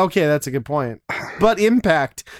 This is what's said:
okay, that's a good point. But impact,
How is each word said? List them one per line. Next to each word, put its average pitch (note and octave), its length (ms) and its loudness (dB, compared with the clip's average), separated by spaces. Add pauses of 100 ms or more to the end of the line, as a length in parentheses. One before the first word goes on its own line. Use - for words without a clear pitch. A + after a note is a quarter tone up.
okay, F3 200 -2
that's D3 220 0
a - 20 -8
good B2+ 140 -4
point. C3+ 360 -4 (380)
But G#3 220 4
impact, G#3 640 2 (160)